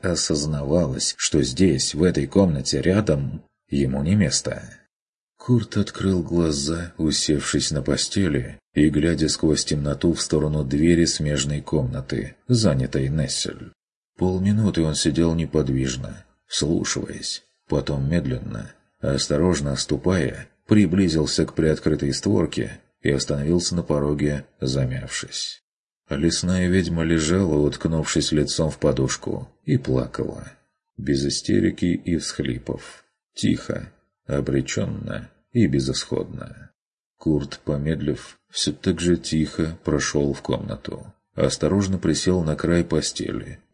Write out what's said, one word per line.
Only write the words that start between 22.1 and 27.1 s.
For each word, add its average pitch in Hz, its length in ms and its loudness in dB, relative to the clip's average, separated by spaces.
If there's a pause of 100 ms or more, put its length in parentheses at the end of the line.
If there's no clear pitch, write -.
створке 80 680 0 (220)
и 78 80 2
остановился 73 680 0
на 85 60 0
пороге, 73 640 0 (160)
замявшись. 65 1040 -4 (460)
Лесная 90 600 0
ведьма 85 360 2
лежала, 82 520 2